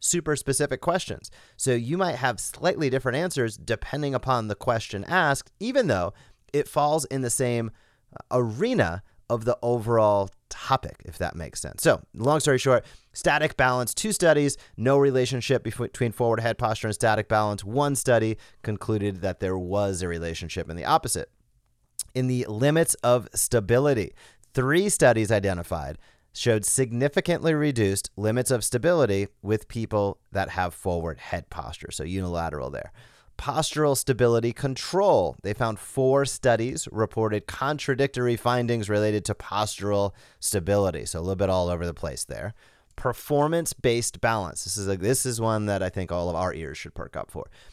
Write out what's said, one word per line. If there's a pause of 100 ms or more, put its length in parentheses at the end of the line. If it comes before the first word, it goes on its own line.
super
specific
questions. (280)
So
you
might
have
slightly
different
answers
depending
upon
the
question
asked,
even
though (360)
it
falls
in
the
same, (440)
uh,
arena (260)
of
the
overall (180)
topic,
if
that
makes
sense.
So (140)
long
story
short, (260)
static
balance,
two
studies, (180)
no
relationship
bef-,
between
forward
head
posture
and
static
balance.
One
study (240)
concluded
that
there
was
a
relationship
in
the
opposite. (840)
In
the
limits
of
stability, (400)
three
studies
identified (340)
showed
significantly
reduced
limits
of
stability (140)
with
people (140)
that
have
forward
head
posture,
so
unilateral
there. (440)
Postural
stability
control.
They
found
four
studies
reported
contradictory
findings
related
to
postural (280)
stability,
so
a
little
bit
all
over
the
place
there. (440)
Performance-based
balance.
This
is
a,
this
is
one
that
I
think
all
of
our
ears
should
perk
up
for. (240)